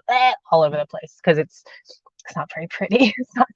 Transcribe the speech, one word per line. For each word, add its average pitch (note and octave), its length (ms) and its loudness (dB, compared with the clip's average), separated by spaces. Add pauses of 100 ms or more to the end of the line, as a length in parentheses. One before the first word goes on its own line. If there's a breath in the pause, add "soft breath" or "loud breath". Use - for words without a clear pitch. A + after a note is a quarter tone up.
Eh, B3+ 240 2 (200)
all E3 100 6
over D3+ 140 2
the D3 100 -4
place, - 380 -16
cause D#3+ 140 2
it's, - 260 -6 (600 soft breath)
it's - 100 -14
not D#3 180 -10
very E3 140 -12
pretty. G#3 460 0
<laughs> - 40 -16
It's - 180 -10
not B3 200 2